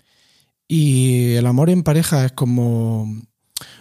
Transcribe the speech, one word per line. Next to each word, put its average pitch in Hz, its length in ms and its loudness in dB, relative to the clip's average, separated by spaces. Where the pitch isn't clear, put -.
Y 127 680 2
el 120 140 0
amor 131 220 2
en 180 140 2
pareja 151 420 0
es 127 80 -2
como 113 880 -2